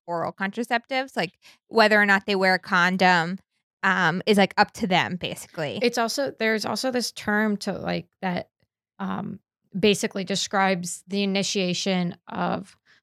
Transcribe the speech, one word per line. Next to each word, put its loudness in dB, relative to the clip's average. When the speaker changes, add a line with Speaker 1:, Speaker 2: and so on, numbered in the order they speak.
Speaker 1:
oral -4
contraceptives. -4
Like, -4
whether 6
or 4
not 2
they 0
wear 4
a -4
condom, 2
um, 2
is, 4
like, 4
up 4
to -6
them, 0
basically. -8
Speaker 2:
It's 0
also, -2
there's -2
also -4
this -4
term 0
to, -6
like, -6
that, -4
um, -8
basically 0
describes -2
the -2
initiation -2
of, -4